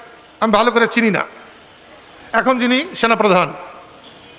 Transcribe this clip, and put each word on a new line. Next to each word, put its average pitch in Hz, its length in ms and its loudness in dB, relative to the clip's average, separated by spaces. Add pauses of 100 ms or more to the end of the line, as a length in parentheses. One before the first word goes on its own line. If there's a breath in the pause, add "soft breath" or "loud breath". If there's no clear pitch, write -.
(400)
আমি 220 120 0
ভালো 220 200 2
করে 226 160 2
চিনি 233 240 0
না। 143 140 -2 (1080)
এখন 240 260 0
যিনি 254 360 -2
সেনাপ্রধান, 208 580 0 (840)